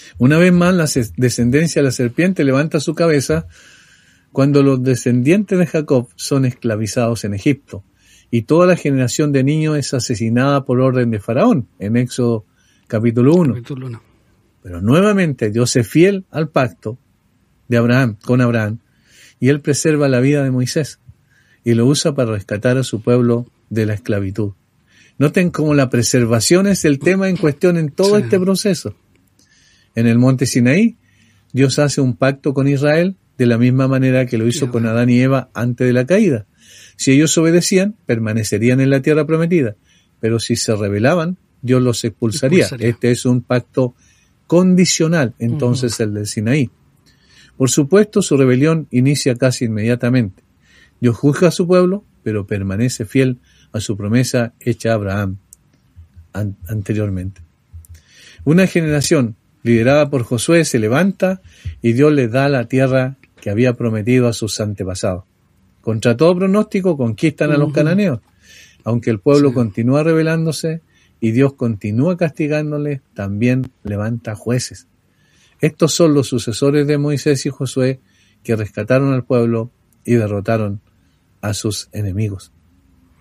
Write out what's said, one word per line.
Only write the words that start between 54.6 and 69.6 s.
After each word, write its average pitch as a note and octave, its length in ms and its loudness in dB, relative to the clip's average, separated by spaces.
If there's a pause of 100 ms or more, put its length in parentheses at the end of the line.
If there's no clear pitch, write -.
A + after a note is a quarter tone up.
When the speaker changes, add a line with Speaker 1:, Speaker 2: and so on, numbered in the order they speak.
Speaker 1:
a A2+ 40 2
Abraham G2 440 -4 (920)
an-, G2 240 -8 (100)
anteriormente. G2 720 -6 (1040)
Una F3 220 4
generación D3+ 680 0 (260)
liderada B2+ 480 2
por C3+ 140 -2
Josué D#3+ 400 2
se - 160 -2
levanta F#3 600 0 (420)
y A#2 100 2
Dios D3 200 4
les B2 200 0
da C3+ 160 0
la B2+ 180 -2
tierra C3 500 0 (240)
que G#2 100 -8
había B2 240 2
prometido A#2+ 520 0
a A#2+ 60 0
sus G#2+ 280 -6
antepasados. F#2+ 640 -6 (580)
Contra A2+ 340 0
todo E3 200 4
pronóstico F#3+ 600 0
conquistan C#3+ 560 -2
a C#3+ 60 2
los D3 100 2
Speaker 2:
Ujú. C3+ 60 -6
Speaker 1:
cananeos. E3 460 0 (640)
Aunque A#2 260 -2
el G#2 100 -2
pueblo C#3+ 300 4
Speaker 2:
Sí. A#2 40 -2
Speaker 1:
continúa A#2+ 480 0